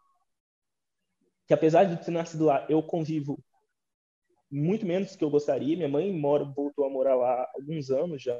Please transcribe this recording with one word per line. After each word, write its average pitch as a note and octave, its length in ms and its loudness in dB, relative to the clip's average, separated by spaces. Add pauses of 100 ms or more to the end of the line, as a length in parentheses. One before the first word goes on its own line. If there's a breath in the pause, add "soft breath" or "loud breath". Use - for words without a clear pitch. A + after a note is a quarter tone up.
(1500)
que D#3+ 60 4
apesar D#3+ 320 6
de E3+ 180 -4
ter E3+ 80 -6
nascido E3 340 -2
lá, C#3 240 2
eu D#3 140 4
convivo D#3 560 -4 (1120)
muito F3 340 -2
menos F#3 260 -2
do - 60 -20
que - 60 -2
eu D3+ 60 0
gostaria. C#3+ 460 0
Minha E3 140 -2
mãe D#3 220 0
mora, D3 320 0
voltou C#3+ 420 -4
a C3+ 40 -2
morar C3+ 260 2
lá B2 180 2
há B2+ 220 -4
alguns C#3+ 340 -8
anos D3 320 -2
já. A#2+ 180 -4